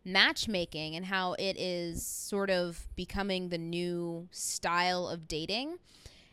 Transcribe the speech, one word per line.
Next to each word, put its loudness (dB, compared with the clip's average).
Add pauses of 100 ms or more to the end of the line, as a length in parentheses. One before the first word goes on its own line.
(160)
matchmaking 4
and -6
how 2
it 0
is -2
sort -2
of 0 (100)
becoming -2
the -2
new -2
style 0
of -6
dating. -4 (540)